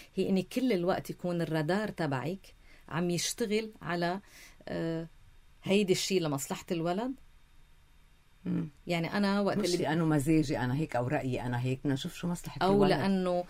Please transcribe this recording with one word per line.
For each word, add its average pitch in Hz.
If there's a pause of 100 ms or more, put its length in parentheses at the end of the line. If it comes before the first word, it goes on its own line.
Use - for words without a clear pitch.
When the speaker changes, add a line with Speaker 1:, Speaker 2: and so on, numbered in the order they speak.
(160)
Speaker 1:
هي 190
إنك 190
كل 254
الوقت 180
يكون 175
الرادار 160
تبعك 151 (360)
عم 175
يشتغل 214 (100)
على، 175 (460)
آه، 165 (560)
هيدي 190
الشي 185
لمصلحة 156
الولد. 180 (1300)
Speaker 2:
مم. 170 (180)
Speaker 1:
يعني 170
أنا 202
وقت 196
Speaker 2:
مش 202
Speaker 1:
اللي 180
Speaker 2:
لأنه 160
مزاجي 151
أنا 123
هيك 151
أو 120
رأيي 131
أنا 123
هيك، 131
بدنا 143
نشوف 135
شو -
مصلحة 170
Speaker 1:
أو 185
Speaker 2:
الولد. 202
Speaker 1:
لأنه 185